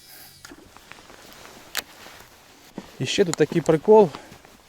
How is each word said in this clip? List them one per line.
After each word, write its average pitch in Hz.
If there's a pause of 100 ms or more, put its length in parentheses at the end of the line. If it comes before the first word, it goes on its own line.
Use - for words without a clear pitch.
(3000)
І 135
ще 196
тут 170
такий 160
прикол. 175 (600)